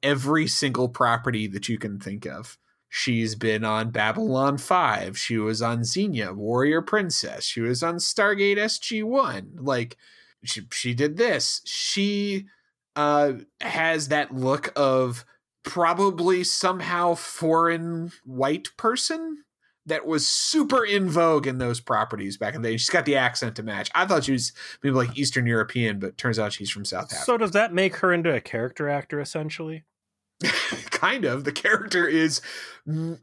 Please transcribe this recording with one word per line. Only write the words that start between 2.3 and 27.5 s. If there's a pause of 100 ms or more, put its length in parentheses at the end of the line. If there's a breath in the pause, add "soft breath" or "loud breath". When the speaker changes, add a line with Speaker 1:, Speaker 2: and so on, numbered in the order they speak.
Speaker 1:
She's
been
on
Babylon
Five.
She
was
on
Xenia,
Warrior
Princess.
She
was
on
Stargate
S
G
one.
Like, (460 soft breath)
she, (100)
she
did
this.
She, (500 soft breath)
uh, (280)
has
that
look
of (380 soft breath)
probably
somehow
foreign (120)
white (100)
person (480)
that
was
super
in
vogue
in
those
properties
back
in
the
day.
She's
got
the
accent
to
match.
I
thought
she
was (300 loud breath)
maybe,
like,
Eastern
European,
but
turns
out
she's
from
South
Africa.
Speaker 2:
So
does